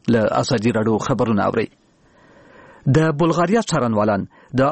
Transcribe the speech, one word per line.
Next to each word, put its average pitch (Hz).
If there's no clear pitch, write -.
له 113
ازادي 117
راډیو 107
خبرونه 110
اورئ. 101
د -
بلغاریا 170
څارنوالان 107
د 123